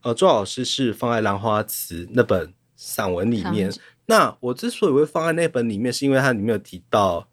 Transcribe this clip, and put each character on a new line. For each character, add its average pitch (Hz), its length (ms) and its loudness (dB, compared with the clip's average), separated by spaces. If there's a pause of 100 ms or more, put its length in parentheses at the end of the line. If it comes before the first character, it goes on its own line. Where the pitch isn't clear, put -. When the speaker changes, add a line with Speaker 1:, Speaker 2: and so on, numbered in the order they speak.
Speaker 1:
呃， 120 100 -2
周 180 140 2
老 120 180 4
师 - 180 -8
是 127 300 -2
放 120 180 -2
在 113 120 0
《兰 101 160 0
花 107 240 0
词》 87 500 -10
那 120 100 4
本 92 300 0 (240)
散 - 340 -6
文 90 200 -2
里 117 60 0
面。 92 80 -4
Speaker 2:
散 170 100 -2
文 95 160 0
集。 - 100 -12 (240)
Speaker 1:
那 196 360 2
我 123 120 -4
之 226 160 -6
所 208 220 0
以 - 20 2
会 147 140 4
放 160 180 -4
在 165 80 0
那 165 160 0
本 123 180 -2
里 107 120 -4
面， 123 120 -2
是 127 140 -4
因 139 60 2
为 135 100 4
它 131 140 2
里 110 40 -4
面 104 100 -2
有 107 100 0
提 92 320 -14
到 92 420 2